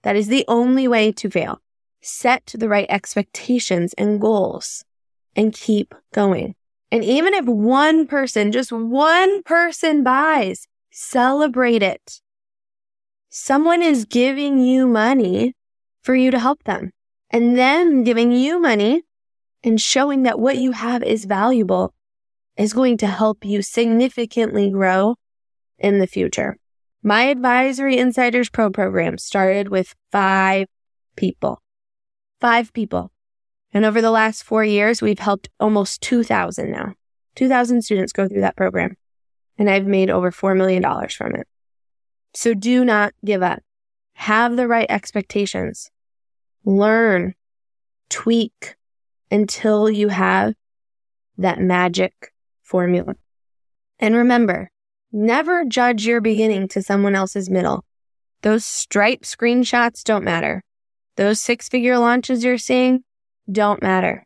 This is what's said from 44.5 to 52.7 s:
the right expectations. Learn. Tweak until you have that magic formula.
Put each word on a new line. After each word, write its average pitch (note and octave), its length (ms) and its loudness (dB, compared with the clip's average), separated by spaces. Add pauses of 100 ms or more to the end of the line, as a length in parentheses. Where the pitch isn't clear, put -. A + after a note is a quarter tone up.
the B3 120 0
right A#3 220 2
expectations. - 1000 -6 (760)
Learn. G3+ 720 2 (760)
Tweak - 640 -4 (540)
until G#3 580 0
you G#3 200 0
have F#3+ 460 0 (840)
that F#3 220 -2
magic F3+ 720 -2 (300)
formula. F3+ 520 -2 (840)